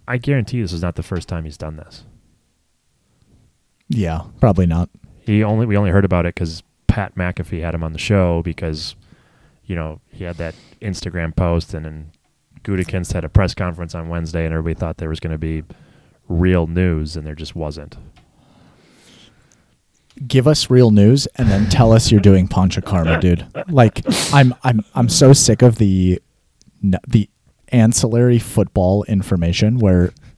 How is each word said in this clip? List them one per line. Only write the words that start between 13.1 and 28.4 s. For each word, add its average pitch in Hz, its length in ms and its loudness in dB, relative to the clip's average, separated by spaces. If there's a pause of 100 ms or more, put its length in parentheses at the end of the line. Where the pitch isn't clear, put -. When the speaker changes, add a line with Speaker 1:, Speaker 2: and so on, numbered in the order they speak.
Speaker 1:
had 87 120 -6
a 78 40 -10
press 92 240 -6
conference 87 420 -10
on 82 140 -12
Wednesday 82 360 -8
and 80 80 -6
everybody 80 260 -6
thought 82 180 -8
there 80 120 -10
was 78 100 -8
gonna 80 180 -8
be 80 260 -8 (680)
real 87 380 0
news 82 500 -2
and 76 100 -12
there 76 80 -12
just 78 200 -16
wasn't. 76 420 -12 (2250)
Speaker 2:
Give 131 200 2
us 151 240 2
real 127 180 6
news 107 460 6
and 123 120 0
then 104 220 2
tell 113 240 4
us 113 180 4
you're 110 80 6
doing 95 280 6
Panchakarma, 90 760 0
dude. 87 240 0 (240)
Like, 127 320 2 (320)
I'm, 131 300 6
I'm, 117 200 0 (120)
I'm 120 140 2
so 135 220 6
sick 123 300 4
of 120 140 6
the, 92 440 2 (640)
n-, 95 120 2 (120)
the 107 220 0 (420)
ancillary 120 680 2
football 98 640 0